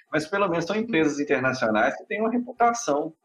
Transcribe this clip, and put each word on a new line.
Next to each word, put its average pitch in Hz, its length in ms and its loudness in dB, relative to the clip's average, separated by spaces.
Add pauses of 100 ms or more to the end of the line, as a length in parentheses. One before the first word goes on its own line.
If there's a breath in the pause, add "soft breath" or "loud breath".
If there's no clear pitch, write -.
(120)
mas 151 160 -2
pelo 196 220 0
menos 165 160 -2
são 202 100 -4
empresas 156 440 0
internacionais 127 760 2
que - 100 -14
têm 214 140 -6
uma 226 120 0
reputação, 233 840 0 (120)